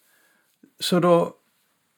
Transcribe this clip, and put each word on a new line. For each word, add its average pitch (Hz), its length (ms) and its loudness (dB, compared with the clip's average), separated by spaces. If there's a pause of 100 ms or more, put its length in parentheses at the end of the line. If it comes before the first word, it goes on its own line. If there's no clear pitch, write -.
(800)
Så 175 200 -2
då 170 360 0 (600)